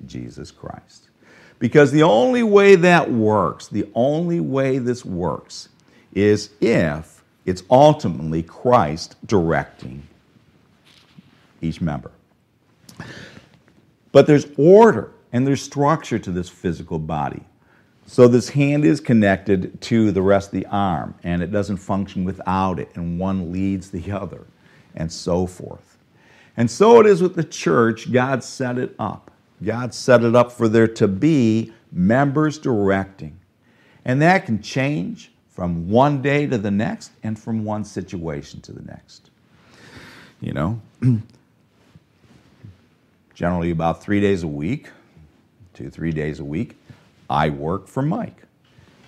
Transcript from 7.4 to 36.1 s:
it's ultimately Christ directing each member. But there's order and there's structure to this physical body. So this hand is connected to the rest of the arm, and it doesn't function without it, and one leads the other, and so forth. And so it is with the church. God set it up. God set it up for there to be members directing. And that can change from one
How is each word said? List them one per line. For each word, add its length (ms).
it's 260
ultimately 720
Christ 760
directing 800
each 180
member. 300
But 140
there's 200
order 560
and 140
there's 160
structure 560
to 120
this 180
physical 500
body. 440
So 220
this 220
hand 340
is 160
connected 840
to 300
the 100
rest 300
of 80
the 60
arm, 480
and 180
it 80
doesn't 280
function 460
without 540
it, 160
and 240
one 320
leads 400
the 220
other, 340
and 160
so 360
forth. 520
And 140
so 300
it 60
is 140
with 140
the 80
church. 720
God 320
set 340
it 200
up. 340
God 300
set 280
it 120
up 180
for 160
there 200
to 200
be 640
members 680
directing. 800
And 180
that 240
can 160
change 720
from 380
one 320